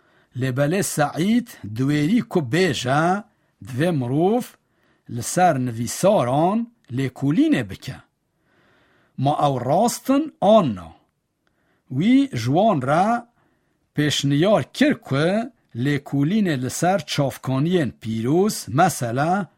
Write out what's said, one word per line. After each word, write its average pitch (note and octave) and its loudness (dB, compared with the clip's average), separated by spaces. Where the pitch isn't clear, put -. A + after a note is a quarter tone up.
لبل C#3+ -2
سعید E3+ -2
دویری D3 0
که F3+ 2
بیجه D#3 0
دوی C#3 -2
مروف D#3 0
لسر C#3+ 0
نویساران D3 0
لیکولینه C#3+ 0
بکه. F#2+ -14
ما C#3+ 0
او C#3 0
راستن A3 0
آنا. C3 2
وی A#3+ 2
جوان D3 0
را F#3+ 0
پیشنیار D3 2
کر C4+ 2
که F#3 -2
لیکولین C#3+ 0
لسر D#3 0
چافکانین C#3 -2
پیروز، B2+ -2
مثلا D3+ 0